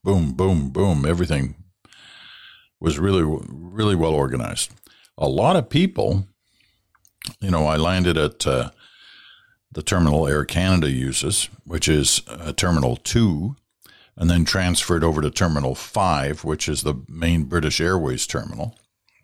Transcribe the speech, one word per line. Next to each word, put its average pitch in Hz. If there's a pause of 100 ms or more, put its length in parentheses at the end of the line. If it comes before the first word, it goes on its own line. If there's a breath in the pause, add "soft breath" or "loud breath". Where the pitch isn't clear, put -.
Boom, 87
boom, 78
boom. 80
Everything 76 (1200 loud breath)
was 78
really, 92 (260)
really 92
well 80
organized. 64 (460 soft breath)
A 73
lot 104
of 143
people, 104 (1160)
you 95
know, 78
I 78
landed 87
at, 73
uh, 64 (1000 loud breath)
the -
terminal 80
Air 73
Canada 87
uses, 65 (140)
which 82
is, 76
uh, 73
Terminal 69
two, 104 (600 loud breath)
and 85
then 85
transferred 87
over 78
to 76
Terminal 73
five, 76
which 76
is 73
the 73 (120)
main 82
British 76
Airways 82
terminal. - (480)